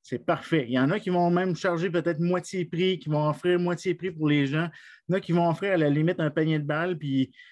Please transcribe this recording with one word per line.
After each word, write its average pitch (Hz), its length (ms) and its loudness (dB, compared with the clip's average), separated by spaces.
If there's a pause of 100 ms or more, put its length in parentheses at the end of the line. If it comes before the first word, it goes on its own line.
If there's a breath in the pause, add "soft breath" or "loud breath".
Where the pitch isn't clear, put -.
c'est 120 240 -8
parfait. 160 420 0
Il 117 60 -6
y 127 60 2
en 135 120 4
a 208 80 0
qui 196 120 -4
vont 175 200 2
même 180 240 2
charger 175 360 -2
peut-être 165 280 0
moitié 175 460 -2
prix, 180 340 0
qui 151 120 -8
vont 151 180 2
offrir 175 320 0
moitié 175 340 -2
prix 180 160 -6
pour 156 160 -2
les 147 200 4
gens. 156 240 -2 (360 loud breath)
Il 170 60 -2
y - 20 2
en 196 40 2
a - 20 0
qui 175 120 -4
vont 170 140 4
offrir 190 260 0
à 185 40 2
la 151 140 4
limite 156 280 2
un 156 120 0
panier 156 280 0
de 147 60 -2
balles, 160 320 -2
puis 135 340 0 (220 loud breath)